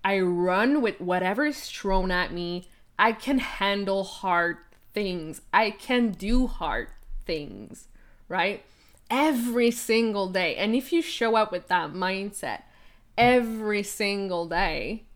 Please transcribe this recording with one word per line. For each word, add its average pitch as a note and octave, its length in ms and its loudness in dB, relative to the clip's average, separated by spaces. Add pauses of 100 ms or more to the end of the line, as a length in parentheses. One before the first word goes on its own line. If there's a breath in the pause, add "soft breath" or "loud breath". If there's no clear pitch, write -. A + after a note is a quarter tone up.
I G3 180 2
run F#3 600 2
with A3 200 -2
whatever F#3 460 0
is - 220 -6
thrown F#3+ 420 0
at F3+ 220 -2
me. F3 360 -6 (300 soft breath)
I A3+ 140 6
can C4 260 -2
handle G3 680 -2
hard F3 540 0 (360)
things. F3+ 480 -4 (100)
I G#3+ 180 4
can A#3+ 420 0
do A#3 340 2
hard B2 420 -4 (380)
things, C#3+ 640 -10 (400 soft breath)
right? F#3 360 -2 (460 soft breath)
Every A#3+ 600 2
single A3 580 0
day. F#3 280 0
And G#3+ 180 0
if C4 180 0
you E4 100 4
show A3+ 340 0
up G#3+ 160 2
with F3+ 160 -8
that E3 240 0
mindset F#3+ 680 -4 (560 soft breath)
every A3+ 640 4
single G3 680 -2
day E3 560 -2 (120)